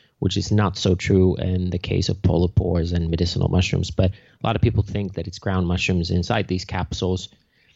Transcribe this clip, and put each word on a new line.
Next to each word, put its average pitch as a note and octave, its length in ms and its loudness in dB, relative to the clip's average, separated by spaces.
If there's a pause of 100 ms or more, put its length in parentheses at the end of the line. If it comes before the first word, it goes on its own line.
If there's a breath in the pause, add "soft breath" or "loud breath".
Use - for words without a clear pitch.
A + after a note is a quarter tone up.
(200 soft breath)
which G2 160 0
is G2 160 -2
not G#2 260 2
so F#2 160 2
true F#2 400 4
in F2+ 360 -2
the - 100 -2
case F#2 280 -2
of F2+ 140 -4
polypores F2 720 2
and E2 180 0
medicinal F2 380 0
mushrooms. F2 420 0
But F#2+ 220 0
a - 340 -10
lot A2 80 0
of - 80 0
people G#2+ 220 2
think G2 300 -4
that - 120 -6
it's - 140 -12
ground F#2 260 0
mushrooms F2 460 0
inside F2+ 340 0
these F#2 180 -4
capsules. F#2 640 -4 (480 soft breath)